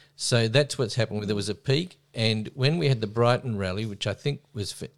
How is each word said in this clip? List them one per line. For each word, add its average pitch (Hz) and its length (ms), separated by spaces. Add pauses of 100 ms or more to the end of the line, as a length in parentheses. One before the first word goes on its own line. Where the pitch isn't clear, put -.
(160)
So 117 320
that's 139 300
what's 113 180
happened. 107 280
There 104 120
was 101 140
a 101 60
peak, 165 420 (160)
and 110 400
when 143 240
we 165 120
had 123 120
the 110 60
Brighton 117 500
rally, 98 300
which 101 200
I 101 60
think 143 280 (120)
was 104 300
f-, - 140